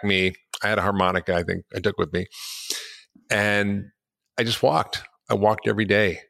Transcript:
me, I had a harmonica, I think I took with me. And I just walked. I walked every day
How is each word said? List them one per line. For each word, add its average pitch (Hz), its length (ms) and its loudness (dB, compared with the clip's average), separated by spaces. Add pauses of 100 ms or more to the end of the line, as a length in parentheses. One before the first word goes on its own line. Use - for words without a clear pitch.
me, 95 300 2 (300)
I 104 60 0
had 104 100 0
a 92 40 2
harmonica, 92 520 2
I 87 80 2
think 90 220 -4 (100)
I 95 60 -6
took 101 180 -2
with 85 140 -2
me. 90 140 -2 (1040)
And 101 540 0 (540)
I 120 60 2
just 113 180 -4
walked. 147 400 0 (280)
I 117 40 0
walked 107 340 2
every 107 160 0
day 101 460 2